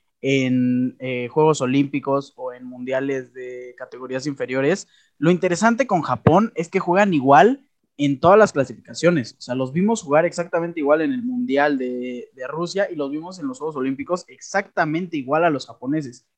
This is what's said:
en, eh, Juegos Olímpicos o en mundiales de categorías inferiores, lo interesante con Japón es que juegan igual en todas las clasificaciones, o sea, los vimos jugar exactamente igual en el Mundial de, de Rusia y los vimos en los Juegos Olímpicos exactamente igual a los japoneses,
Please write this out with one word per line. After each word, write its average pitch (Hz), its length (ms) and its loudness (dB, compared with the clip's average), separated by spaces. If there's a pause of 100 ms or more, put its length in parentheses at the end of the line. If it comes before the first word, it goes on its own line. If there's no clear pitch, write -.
(200)
en, 127 800 0
eh, 123 300 -6
Juegos 156 320 2
Olímpicos 139 760 -2
o 127 160 -12
en 123 120 -18
mundiales 127 680 -6
de 123 440 -14
categorías 127 500 -10
inferiores, 135 640 -2 (280)
lo 156 140 2
interesante 202 560 2
con 180 160 0
Japón 160 520 2
es 170 140 -6
que 190 120 -2
juegan 185 340 2
igual 151 500 6 (320)
en 139 240 0
todas 185 180 8
las 214 140 6
clasificaciones, 135 840 -2
o - 20 -20
sea, 123 140 -8
los 131 180 -4
vimos 202 300 0
jugar 151 220 4
exactamente 170 560 -4
igual 151 220 4
en 143 100 -2
el 127 100 -4
Mundial 131 560 0
de, 123 540 -8
de 127 140 -14
Rusia 165 440 -4
y 175 40 -10
los 143 160 -6
vimos 170 280 -10
en 147 100 -8
los 127 100 -10
Juegos 151 180 -8
Olímpicos 135 520 -4
exactamente 170 880 -2
igual 147 280 0
a 170 60 4
los 135 160 -4
japoneses, 127 600 -8 (120)